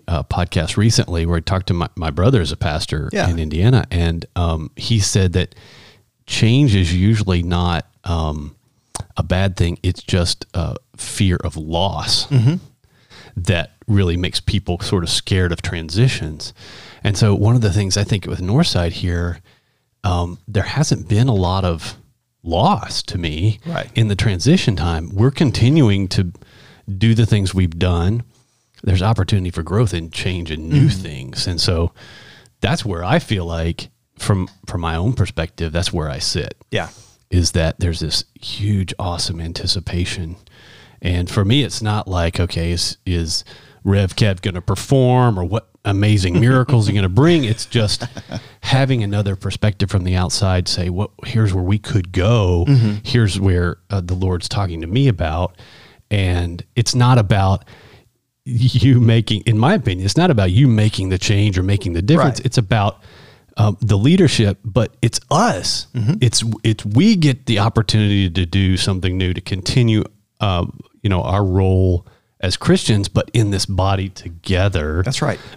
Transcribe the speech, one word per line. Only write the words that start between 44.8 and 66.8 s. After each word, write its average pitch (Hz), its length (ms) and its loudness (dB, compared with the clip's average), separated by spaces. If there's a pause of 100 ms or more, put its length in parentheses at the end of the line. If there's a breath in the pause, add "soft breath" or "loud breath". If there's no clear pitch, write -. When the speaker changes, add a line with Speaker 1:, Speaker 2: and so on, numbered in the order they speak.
Speaker 1:
or 87 40 -2
what - 260 -4 (140)
amazing 101 560 2
miracles 123 480 4
are 101 60 0
gonna 98 160 0
bring? 147 340 4
It's 127 220 -2
just - 380 0 (300)
Speaker 2:
<laughs> - 280 -14
Speaker 1:
having 131 420 2
another 101 320 0
perspective 101 560 -2
from 92 120 2
the 92 120 0
outside, 90 520 0
say, 90 220 -2
"What, 90 220 -4 (140)
here's 110 280 0
where 92 100 0
we 95 140 2
could 92 340 -2
go. 90 560 2
Speaker 2:
Mm-hmm. 117 260 4 (100)
Speaker 1:
Here's 101 360 0
where, 90 380 0 (140)
uh, 98 100 -2
the 87 140 -4
Lord's 90 340 -2
talking 87 320 -4
to 80 60 -8
me 131 200 2
about." 87 500 -2 (520 loud breath)
And 90 540 -2 (120)
it's - 200 0
not 123 240 4
about 95 460 2 (800 loud breath)
you 127 560 4
making, 113 400 2
in 107 180 2
my 143 160 4
opinion, 95 300 -2
it's 95 120 -2
not 175 140 4
about 98 200 2
you 127 160 6
making 107 420 2
the 92 100 0
change 104 380 0
or 90 60 2
making 95 300 -2
the 85 80 -2
difference. 139 380 2
Speaker 2:
Right. - 60 -6
Speaker 1:
It's - 120 -2
about, 107 460 0 (540 loud breath)
um, 107 240 2
the 107 160 2
leadership, 123 680 4
but 107 380 -2
it's - 160 0 (120)
us. 143 640 0
Speaker 2:
Mm-hmm. 120 260 0
Speaker 1:
It's, 113 220 2 (200)
it's, 110 220 0